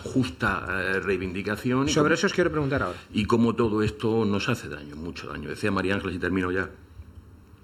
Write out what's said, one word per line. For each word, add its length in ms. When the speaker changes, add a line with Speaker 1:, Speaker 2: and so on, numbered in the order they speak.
Speaker 1:
justa, 640
eh, 320
reivindicación. 880
Y 40
Speaker 2:
Sobre 180
Speaker 1:
cómo, 40
Speaker 2:
eso 120
os 80
quiero 160
preguntar 320
ahora. 160
Speaker 1:
y 120
cómo 300
todo 280
esto 440
nos 240
hace 180
daño, 280
mucho 320
daño. 200
Decía 220
María 240
Ángeles, 220
y 20
termino 340
ya, 160